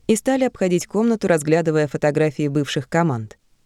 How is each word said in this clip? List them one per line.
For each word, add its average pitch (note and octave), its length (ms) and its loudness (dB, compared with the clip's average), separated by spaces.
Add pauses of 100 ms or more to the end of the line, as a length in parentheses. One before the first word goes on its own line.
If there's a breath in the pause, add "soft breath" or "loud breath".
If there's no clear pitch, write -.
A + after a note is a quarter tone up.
и A3 80 4
стали C4 300 0
обходить F#3 420 -2
комнату, A3 400 0
разглядывая D#3 600 2
фотографии D3+ 640 -2
бывших C#3+ 400 -4
команд. C3+ 500 -2 (280)